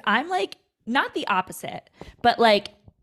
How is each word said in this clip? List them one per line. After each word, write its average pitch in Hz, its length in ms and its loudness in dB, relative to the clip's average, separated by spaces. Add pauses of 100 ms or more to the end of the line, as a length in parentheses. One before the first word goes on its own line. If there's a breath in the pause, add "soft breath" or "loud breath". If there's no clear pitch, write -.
I'm, 247 240 0
like, 381 260 -4 (300)
not 277 280 -2
the 311 140 -4
opposite, - 600 -6 (320 loud breath)
but, - 180 2
like, 214 300 4 (340)